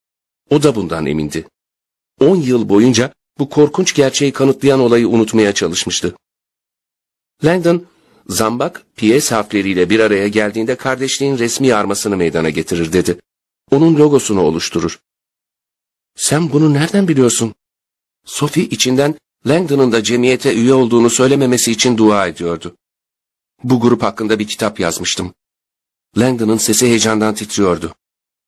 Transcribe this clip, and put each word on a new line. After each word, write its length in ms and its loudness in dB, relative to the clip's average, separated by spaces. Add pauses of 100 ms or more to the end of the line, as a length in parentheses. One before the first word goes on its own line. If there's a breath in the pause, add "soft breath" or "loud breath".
(500)
O 120 2
da 120 2
bundan 320 -6
emindi. 420 -6 (720)
On 160 4
yıl 320 0
boyunca 460 2 (240)
bu 120 -4
korkunç 440 0
gerçeği 380 0
kanıtlayan 480 2
olayı 280 2
unutmaya 460 2
çalışmıştı. 640 -6 (1300)
Langdon, 420 0 (420 soft breath)
"Zambak, 580 -4 (100)
P 240 2
S 140 -4
harfleriyle 560 -2
bir 100 2
araya 280 0
geldiğinde 480 -2
kardeşliğin 640 -4
resmi 360 0
armasını 420 -2
meydana 340 0
getirir." 420 -4
dedi. 280 -2 (500)
"Onun 260 4
logosunu 440 2
oluşturur." 600 -2 (1160)
"Sen 360 -2
bunu 220 4
nereden 340 0
biliyorsun?" 460 0 (720)
Sophie 400 -4
içinden 500 0 (320)
Langdon'ın 460 2
da 100 0
cemiyete 520 0
üye 200 2
olduğunu 360 4
söylememesi 640 0
için 240 0
dua 300 2
ediyordu. 500 -8 (840)
"Bu 180 0
grup 220 2
hakkında 360 -2
bir 100 -6
kitap 320 -6
yazmıştım." 540 -6 (840)
Langdon'ın 380 0
sesi 300 0
heyecandan 480 0
titriyordu. 600 -4 (540)